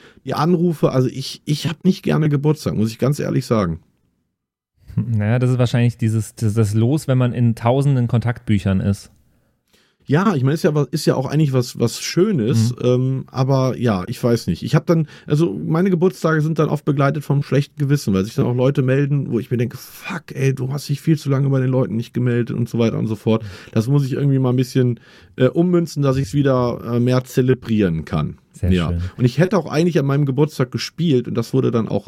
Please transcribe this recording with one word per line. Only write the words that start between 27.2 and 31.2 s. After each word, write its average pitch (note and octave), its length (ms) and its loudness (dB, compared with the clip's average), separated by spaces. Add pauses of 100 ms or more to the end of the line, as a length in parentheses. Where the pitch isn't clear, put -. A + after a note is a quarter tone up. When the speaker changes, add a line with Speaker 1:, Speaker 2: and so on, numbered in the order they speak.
Speaker 1:
zelebrieren G#2+ 800 0
kann. D2 360 -4 (140)
Speaker 2:
Sehr F#2 200 -2
Speaker 1:
Ja. E2+ 160 0
Speaker 2:
schön. F2 120 -2 (160)
Speaker 1:
Und A#2 60 0
ich B2+ 140 0
hätte F#3 200 2
auch - 140 -2
eigentlich E3 280 2
an C#3 80 0
meinem C#3+ 180 2
Geburtstag C3+ 460 -2
gespielt B2+ 560 -2